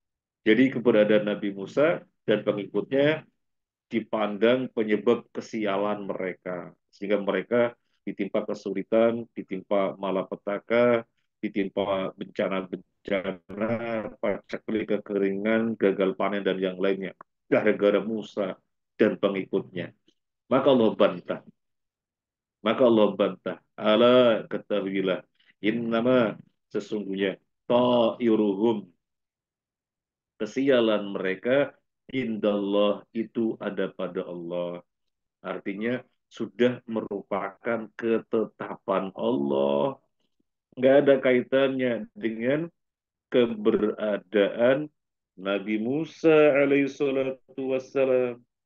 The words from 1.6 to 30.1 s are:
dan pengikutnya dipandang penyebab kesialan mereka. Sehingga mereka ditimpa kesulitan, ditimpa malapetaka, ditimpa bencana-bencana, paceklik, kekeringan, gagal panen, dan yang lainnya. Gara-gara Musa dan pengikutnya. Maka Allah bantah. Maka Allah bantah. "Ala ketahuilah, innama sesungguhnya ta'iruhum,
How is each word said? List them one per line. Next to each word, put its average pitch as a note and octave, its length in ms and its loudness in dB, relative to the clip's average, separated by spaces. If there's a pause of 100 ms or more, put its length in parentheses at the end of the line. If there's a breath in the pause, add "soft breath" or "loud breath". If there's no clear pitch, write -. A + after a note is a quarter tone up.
dan G#2+ 160 0
pengikutnya C3 800 0 (640)
dipandang A2 800 0
penyebab G#2+ 640 0
kesialan G#2 720 -4
mereka. F2+ 720 -8 (160)
Sehingga G2+ 260 -2
mereka G2 540 0 (320)
ditimpa G#2 400 -4
kesulitan, A2+ 880 -2
ditimpa F#2+ 640 -4
malapetaka, G2+ 1120 -2 (340)
ditimpa G2 720 -4
bencana-bencana, F#2+ 1600 -6 (500)
paceklik, G#2+ 720 -4
kekeringan, G2+ 800 -2
gagal F#2+ 400 0
panen, G2+ 320 -4
dan F#2 160 -2
yang F#2 160 -4
lainnya. F#2+ 400 -4 (320)
Gara-gara G2+ 480 2
Musa G2+ 560 -6 (400)
dan G2 240 2
pengikutnya. F#2 720 -4 (560)
Maka C3 240 2
Allah A2+ 240 4
bantah. F2+ 480 0 (1200)
Maka A#2 240 4
Allah G#2+ 240 6
bantah. F#2+ 480 -4 (160)
"Ala A2+ 720 4
ketahuilah, F#2+ 720 -2 (400 soft breath)
innama A2+ 800 0 (320)
sesungguhnya G2 640 -4 (320)
ta'iruhum, A2+ 1200 2 (1500)